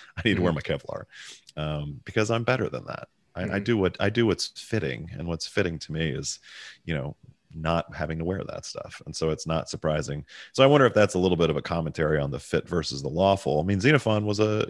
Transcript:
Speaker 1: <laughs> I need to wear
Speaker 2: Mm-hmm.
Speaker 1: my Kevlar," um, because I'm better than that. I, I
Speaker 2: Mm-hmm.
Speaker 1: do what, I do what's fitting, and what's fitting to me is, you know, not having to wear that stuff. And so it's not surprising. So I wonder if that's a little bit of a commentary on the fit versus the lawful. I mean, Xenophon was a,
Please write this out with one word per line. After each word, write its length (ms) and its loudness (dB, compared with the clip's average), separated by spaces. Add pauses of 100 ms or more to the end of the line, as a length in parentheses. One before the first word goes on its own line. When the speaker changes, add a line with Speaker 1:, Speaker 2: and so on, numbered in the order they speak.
Speaker 1:
<laughs> 160 -20
I 80 -8
need 120 4
to 60 0
wear 100 4
Speaker 2:
Mm-hmm. 200 -4
Speaker 1:
my 60 -2
Kevlar," 260 -10 (540)
um, 480 -6
because 240 0
I'm 140 0
better 260 0
than 160 -8
that. 220 -12 (260)
I, 80 -6
I 40 -2
Speaker 2:
Mm-hmm. 180 -4
Speaker 1:
do 120 2
what, 240 2
I 80 2
do 180 2
what's 200 0
fitting, 640 -6
and 160 -8
what's 180 -4
fitting 340 0
to 120 -12
me 160 -2
is, 300 -6 (480)
you 80 -2
know, 220 -6 (380)
not 400 -2
having 240 -4
to 60 -4
wear 200 -4
that 200 -10
stuff. 400 -14
And 100 -12
so 140 -2
it's 180 -2
not 220 -2
surprising. 560 -2 (300)
So 100 6
I 20 10
wonder 200 8
if 80 2
that's 200 6
a 40 0
little 180 4
bit 140 4
of 80 -2
a 40 -2
commentary 560 0
on 120 0
the 100 -6
fit 260 -2
versus 360 -4
the 80 -6
lawful. 500 2
I 40 2
mean, 160 0
Xenophon 440 4
was 160 0
a, 300 2